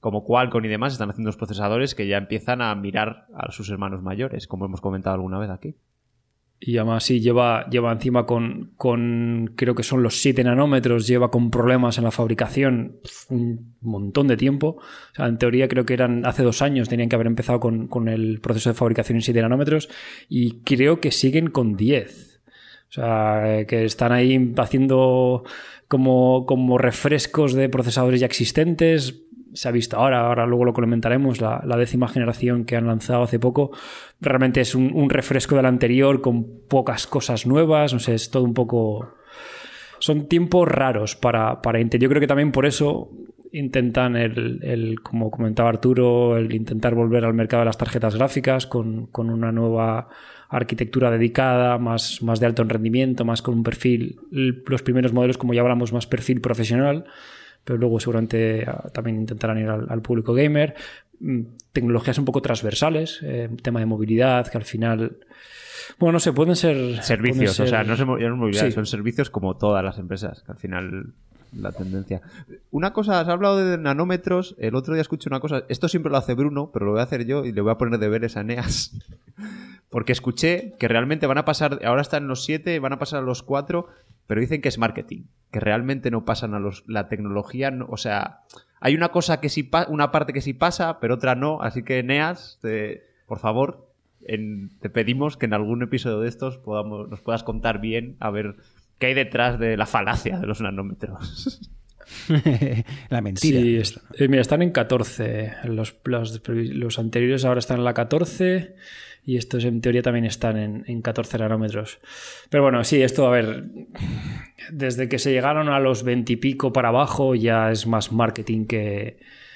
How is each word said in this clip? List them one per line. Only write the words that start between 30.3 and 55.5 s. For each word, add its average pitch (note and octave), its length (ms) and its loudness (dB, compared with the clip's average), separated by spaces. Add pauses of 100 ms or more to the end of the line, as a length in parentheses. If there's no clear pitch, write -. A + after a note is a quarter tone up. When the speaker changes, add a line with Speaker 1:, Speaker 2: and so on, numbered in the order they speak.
Speaker 2:
luego A#2+ 200 2
lo A#2+ 80 2
comentaremos, A#2 680 2
la, A2 240 -2
la A#2+ 120 0
décima A#2+ 300 2
generación A#2+ 560 0
que A#2 140 -2
han A#2 100 0
lanzado A#2 360 0
hace A#2 160 0
poco. B2+ 360 2 (460)
Realmente C3 400 4
es A#2+ 140 0
un, C3 180 4
un D3 160 4
refresco C3+ 460 2
del C3+ 100 6
anterior B2+ 560 4
con A#2+ 240 2 (240)
pocas C3 360 2
cosas B2 400 -2
nuevas. D3 460 4
No B2 80 0
sé, - 140 0
es - 180 -2
todo C3 120 2
un A#2+ 100 2
poco, A2+ 600 0 (840)
son D3 280 0
tiempos E3+ 400 4
raros A2 500 0
para, A2+ 440 2
para A2+ 200 2
Intel. A#2 200 2
Yo B2+ 60 4
creo C#3+ 140 4
que C#3+ 60 2
también C#3+ 240 2
por C3 140 2
eso D3 460 0 (400)
intentan B2+ 640 0
el, A#2 480 -2
el, A2+ 380 -2
como A2+ 300 -2
comentaba A#2 380 2
Arturo, A#2+ 680 4
el A2+ 160 0
intentar A2+ 420 0
volver A#2 300 4
al A2+ 80 2
mercado A2+ 280 2
de A#2 40 4
las A2 120 0
tarjetas A2 380 -2
gráficas C3 520 0
con, A2+ 400 -4
con A2+ 220 -4
una A2+ 220 0
nueva A2+ 580 0 (380)
arquitectura B2 600 0
dedicada, B2 720 4
más, A#2 420 -2
más A2+ 180 0
de A#2+ 60 4
alto A#2 180 2
rendimiento, A#2 600 0
más A#2 160 0
con A#2+ 140 0
un A2+ 80 2
perfil, A#2+ 560 0 (120)
l-, C3 360 0
los C3 160 0
primeros B2+ 280 2
modelos, B2 260 2
como A#2+ 160 -2